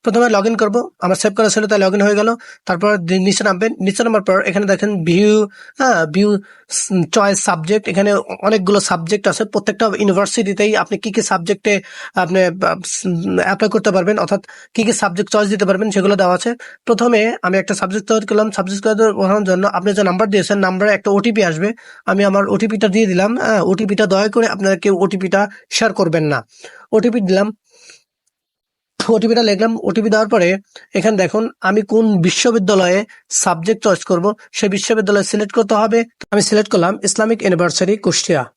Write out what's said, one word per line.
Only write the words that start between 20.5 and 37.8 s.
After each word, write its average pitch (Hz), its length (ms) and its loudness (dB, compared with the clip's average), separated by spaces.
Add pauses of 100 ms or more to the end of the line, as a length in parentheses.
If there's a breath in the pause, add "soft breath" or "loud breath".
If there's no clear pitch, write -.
নাম্বারে 190 340 0
একটা 202 180 -2
ওটিপি 202 340 2
আসবে, 175 280 -2 (340 loud breath)
আমি 196 180 2
আমার 202 240 2
ওটিপিটা 208 400 0
দিয়ে 214 180 2
দিলাম। 190 320 0
হ্যাঁ, 214 220 0
ওটিপিটা 202 460 0
দয়া 196 220 0
করে 226 180 0
আপনারা 190 300 0
কেউ 196 220 0
ওটিপিটা 196 500 0 (220 loud breath)
শেয়ার 220 220 0
করবেন 165 320 0
না। 139 220 -2 (460 loud breath)
ওটিপি 220 280 2
দিলাম, 196 320 0 (1600 soft breath)
ওটিপিটা 226 340 2
লিখলাম। 220 400 0
ওটিপি 202 280 0
দেওয়ার 214 180 2
পরে 190 300 2 (360 loud breath)
এখানে 208 220 0
দেখুন 208 320 0 (120)
আমি 202 220 0
কোন 214 380 2
বিশ্ববিদ্যালয়ে 190 840 2 (260 loud breath)
সাবজেক্ট 185 540 -2
চয়েস 190 200 0
করব, 190 280 0 (200 loud breath)
সেই - 160 -2
বিশ্ববিদ্যালয় 202 540 0
সিলেক্ট 208 300 -4
করতে 220 220 0
হবে। 220 300 2 (260)
আমি 202 120 2
সিলেক্ট 208 280 0
করলাম 190 340 0
ইসলামিক 220 380 -2
ইউনিভার্সিটি 180 540 0